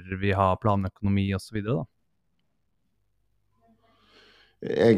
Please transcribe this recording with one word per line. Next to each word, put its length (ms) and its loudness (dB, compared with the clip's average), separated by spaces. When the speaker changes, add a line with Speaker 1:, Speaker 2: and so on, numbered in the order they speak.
Speaker 1:
vi 160 -2
ha 240 2
planøkonomi 720 -2
og 80 -12
så 140 -8
videre 240 -4
da? 20 -12
Speaker 2:
Jeg 320 4